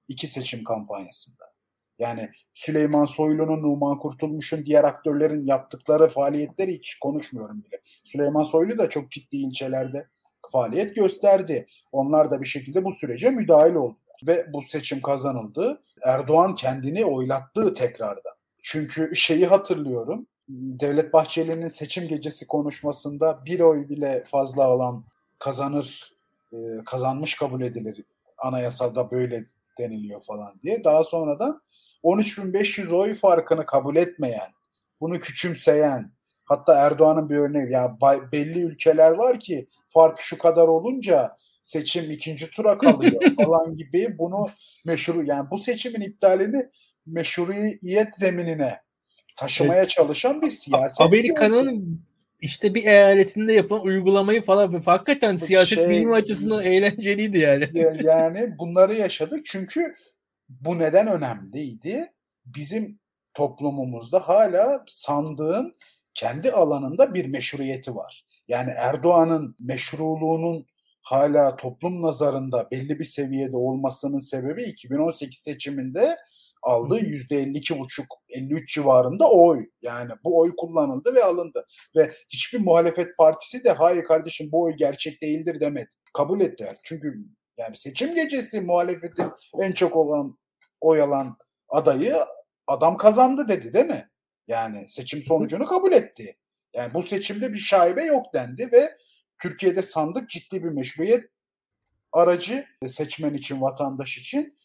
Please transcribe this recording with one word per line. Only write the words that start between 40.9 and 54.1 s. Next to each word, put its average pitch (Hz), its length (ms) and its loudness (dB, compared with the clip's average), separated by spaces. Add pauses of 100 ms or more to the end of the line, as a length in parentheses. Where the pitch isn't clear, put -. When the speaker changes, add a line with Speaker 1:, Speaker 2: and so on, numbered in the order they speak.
Speaker 1:
seçim 156 480 -6
ikinci 151 400 -12
tura - 280 2
kalıyor 294 440 4
Speaker 2:
<laughs> 339 140 6
Speaker 1:
falan 165 380 2
gibi 165 440 -4
bunu 185 280 -4 (400)
meşru-, 165 400 -2
yani 143 240 -4
bu 196 80 -6
seçimin 226 420 -6
iptalini 202 680 0 (380)
meşruiyet 196 1120 -2
zeminine 165 640 -2 (560)
taşımaya 165 440 2
Speaker 2:
Evet. 185 100 2
Speaker 1:
çalışan 208 520 2
bir 311 40 0
Speaker 2:
A-, - 40 0
Speaker 1:
siyaset - 560 0
Speaker 2:
Amerika'nın 226 640 4
Speaker 1:
yolcu. 202 160 -6 (540)
Speaker 2:
işte 190 340 -2
bir 226 120 0
eyaletinde 202 640 8
yapılan 208 300 4
uygulamayı 196 600 2